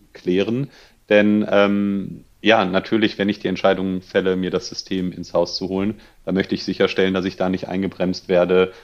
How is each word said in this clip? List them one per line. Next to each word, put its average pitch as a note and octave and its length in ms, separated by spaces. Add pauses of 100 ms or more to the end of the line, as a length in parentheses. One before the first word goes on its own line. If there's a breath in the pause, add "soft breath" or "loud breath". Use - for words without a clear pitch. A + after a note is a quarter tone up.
(120)
klären. G#2 560 (400 soft breath)
Denn, G#2 420
ähm, G2+ 760 (180)
ja, G#2+ 220
natürlich, G2+ 520
wenn G2+ 120
ich G2+ 100
die - 100
Entscheidung F#2 540
fälle, F#2 340
mir F#2 140
das F2+ 180
System F#2 440
ins E2+ 200
Haus F2 240
zu F#2 120
holen, G2 260 (300 loud breath)
dann F2+ 100
möchte G2 200
ich - 100
sicherstellen, F#2+ 500
dass F#2 100
ich F#2+ 120
da F#2 120
nicht F#2 200
eingebremst F#2 600
werde, F2+ 440 (120 loud breath)